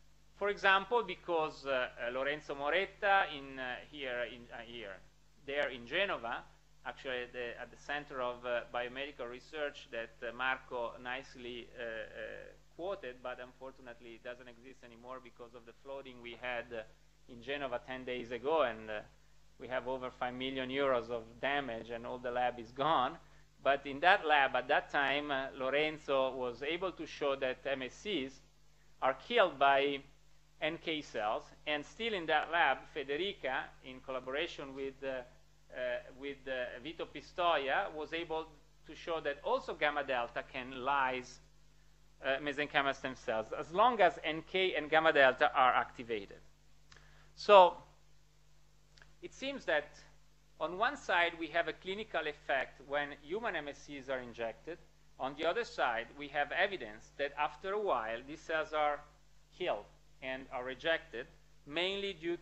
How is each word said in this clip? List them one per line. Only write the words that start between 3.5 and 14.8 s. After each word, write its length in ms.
uh, 160
here, 420
in, 80
uh, 140
here, 320
there 240
in 180
Genova, 520
actually 380
at 100
the, 260
at 100
the 60
center 460
of, 240
uh, 140
biomedical 560
research 600
that, 200
uh, 80
Marco 580
nicely, 640
uh, 40
uh, 40
quoted, 480
but 220
unfortunately 680
it 120
doesn't 240
exist 340